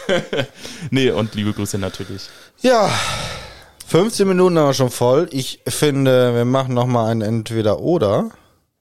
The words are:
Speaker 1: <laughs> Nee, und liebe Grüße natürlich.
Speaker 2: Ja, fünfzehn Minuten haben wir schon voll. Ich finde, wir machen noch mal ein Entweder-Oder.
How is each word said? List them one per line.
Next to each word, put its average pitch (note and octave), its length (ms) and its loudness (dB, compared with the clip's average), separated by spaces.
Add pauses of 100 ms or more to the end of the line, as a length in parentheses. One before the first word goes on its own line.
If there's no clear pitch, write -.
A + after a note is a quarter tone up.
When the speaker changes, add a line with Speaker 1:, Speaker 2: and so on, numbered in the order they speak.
Speaker 1:
<laughs> - 840 -6
Nee, C3 200 2
und G#2+ 220 -2
liebe G#2 200 -2
Grüße G2+ 240 -6
natürlich. F#2+ 500 -8 (340)
Speaker 2:
Ja, A#3 280 4 (1000)
fünfzehn G3 400 2
Minuten F3+ 320 4
haben C#3+ 80 4
wir C3+ 60 2
schon B2+ 180 2
voll. B2+ 400 2
Ich C3 340 -8
finde, C3 680 2
wir A#2+ 100 2
machen B2+ 280 0
noch B2 140 0
mal A#2 220 2
ein A2+ 120 0
Entweder-Oder. A2 1120 0 (500)